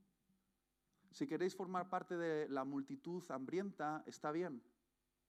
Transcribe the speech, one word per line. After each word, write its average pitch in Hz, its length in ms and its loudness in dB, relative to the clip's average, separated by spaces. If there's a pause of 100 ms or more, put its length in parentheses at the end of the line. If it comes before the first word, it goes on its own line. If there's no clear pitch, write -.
(1120)
Si - 160 -2
queréis 165 300 2
formar 185 320 0
parte 180 260 -2
de 160 320 2
la 135 160 2
multitud 139 640 -2
hambrienta, 151 760 0
está - 260 -2
bien. 170 320 0 (640)